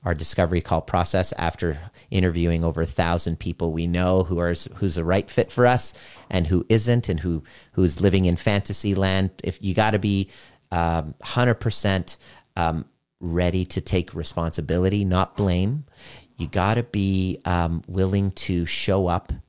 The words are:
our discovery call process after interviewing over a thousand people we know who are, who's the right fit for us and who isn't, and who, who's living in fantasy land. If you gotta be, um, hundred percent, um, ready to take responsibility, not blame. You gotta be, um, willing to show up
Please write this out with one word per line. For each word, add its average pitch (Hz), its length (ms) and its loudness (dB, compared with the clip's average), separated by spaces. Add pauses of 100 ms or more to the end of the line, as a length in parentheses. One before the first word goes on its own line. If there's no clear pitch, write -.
our 90 120 0
discovery 82 480 0
call - 180 0
process 90 520 0
after 82 460 -2 (320)
interviewing 85 540 2
over 80 160 0
a 82 60 0
thousand 85 520 -2
people 85 340 -4
we 82 140 -2
know 90 360 2
who 87 160 -2
are, 87 160 0 (220)
who's 92 180 -2
the 85 100 -4
right 92 240 0
fit - 220 -2
for 123 160 4
us 123 260 2 (380)
and 87 160 0
who 85 240 2
isn't, 113 400 2
and 82 100 -2
who, 82 220 -2 (300)
who's 82 280 2
living 95 240 4
in 87 120 4
fantasy 101 580 0
land. 95 360 2 (140)
If - 180 -6
you 95 120 0
gotta 107 240 2
be, 98 320 0 (400)
um, 82 520 0
hundred 123 340 0
percent, 98 600 -2 (400)
um, 82 300 0 (340)
ready 90 460 0
to - 160 -4
take - 320 -2
responsibility, 85 920 -2
not 92 320 0
blame. 101 480 0 (540)
You 85 80 -4
gotta 101 380 0
be, 95 600 0
um, 85 440 0
willing 95 440 2
to 87 320 -2
show 95 440 0
up 87 240 -2 (160)